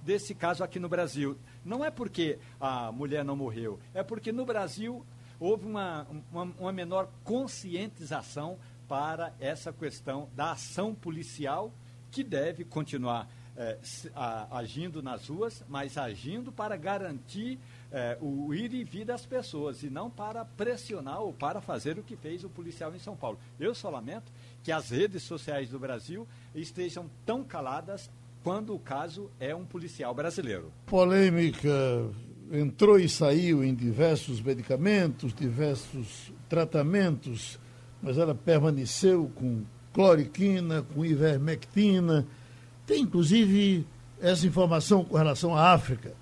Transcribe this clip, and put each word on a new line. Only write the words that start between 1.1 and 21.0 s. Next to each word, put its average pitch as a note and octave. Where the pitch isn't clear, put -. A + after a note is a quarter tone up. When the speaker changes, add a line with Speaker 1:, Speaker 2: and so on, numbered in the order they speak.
Speaker 1:
Não A#3
é D#4
porque F3
a B2+
mulher C#3+
não C#3
morreu, A2+
é F#3+
porque A3
no B3
Brasil A3
houve G3
uma, F#3
uma, E3+
uma F#3
menor F#3
conscientização F3
para D#3
essa D3+
questão C#3+
da D3+
ação G3
policial, D#3+
que C4+
deve E3
continuar, B2+
eh, A2+
se-, -
a-, A2+
agindo D3+
nas B2+
ruas, G#3
mas C#3
agindo C#3
para G#3+
garantir, F#3+
eh, A#2+
o C#3+
ir A3
e B3
vir F#3+
das A#3+
pessoas, D3+
e D3
não F#3
para A3
pressionar G3+